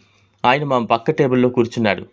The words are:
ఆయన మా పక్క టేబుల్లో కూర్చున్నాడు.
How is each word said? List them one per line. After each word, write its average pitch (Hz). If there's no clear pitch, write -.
ఆయన 139
మా 135
పక్క 117
టేబుల్లో 127
కూర్చున్నాడు. 113